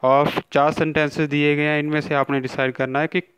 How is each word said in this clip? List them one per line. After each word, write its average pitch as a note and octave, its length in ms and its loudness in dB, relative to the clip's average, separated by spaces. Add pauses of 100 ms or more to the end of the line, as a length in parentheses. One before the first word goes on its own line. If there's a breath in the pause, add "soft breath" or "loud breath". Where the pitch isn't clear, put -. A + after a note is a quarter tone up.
और C3+ 280 4 (200)
चार D3 200 4
सेंटेंसेस D3+ 580 -2
दिए D3 260 2
गए D3 80 -2
हैं, D3+ 160 0
इनमें D3+ 220 -2
से D3 140 -4
आपने C#3 240 0
डिसाइड C3 340 -4
करना C3 260 -4
है D#3+ 80 -2
कि F3+ 140 -4 (160)